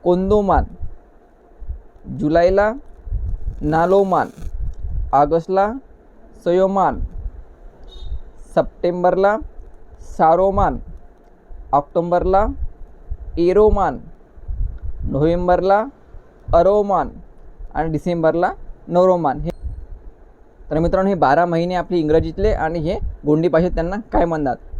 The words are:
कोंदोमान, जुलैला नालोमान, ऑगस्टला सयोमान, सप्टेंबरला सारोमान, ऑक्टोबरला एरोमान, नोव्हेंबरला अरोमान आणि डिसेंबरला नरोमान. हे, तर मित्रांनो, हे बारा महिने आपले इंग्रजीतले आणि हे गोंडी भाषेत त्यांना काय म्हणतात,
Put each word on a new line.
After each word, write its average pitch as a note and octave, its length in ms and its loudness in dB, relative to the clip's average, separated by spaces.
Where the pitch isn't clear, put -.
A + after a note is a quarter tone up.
कोंदोमान, F#3 600 2
जुलैला F#3 520 2
नालोमान, E3+ 640 2
ऑगस्टला E3 560 2
सयोमान, F#3 560 2
सप्टेंबरला F3+ 800 0
सारोमान, F3+ 640 4
ऑक्टोबरला F3 760 2
एरोमान, F#3 600 4
नोव्हेंबरला F3+ 800 2
अरोमान F#3 560 4
आणि D#3+ 180 -2
डिसेंबरला E3 600 0
नरोमान. E3+ 520 2
हे, D#3+ 180 -6
तर D3+ 80 0
मित्रांनो, F#3 300 2
हे G3 60 2
बारा D#3 320 4
महिने F3 280 0
आपले F3 240 -2
इंग्रजीतले D#3+ 560 2
आणि D#3+ 240 -4
हे E3 200 -2
गोंडी D#3 220 2
भाषेत E3+ 220 2
त्यांना F3 260 -4
काय C#4 120 4
म्हणतात, D#3 320 -2